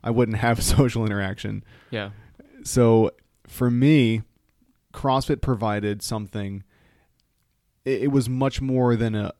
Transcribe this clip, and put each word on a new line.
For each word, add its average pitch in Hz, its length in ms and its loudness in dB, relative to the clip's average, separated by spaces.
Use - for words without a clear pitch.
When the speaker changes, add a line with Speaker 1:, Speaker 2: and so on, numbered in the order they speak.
Speaker 1:
I 120 80 -4
wouldn't 113 280 0
have 117 260 0
<laughs> - 0 -
social 120 420 2
interaction. 101 560 -6
Speaker 2:
Yeah. 104 180 -6
Speaker 1:
So 113 480 4
for - 240 -2
me, 120 520 4
CrossFit 135 500 -2
provided 104 600 -2
something. 101 600 -8
It, 127 180 -2
it 143 60 0
was 139 200 2
much 127 320 -2
more 127 360 2
than 110 180 0
a, 104 260 -4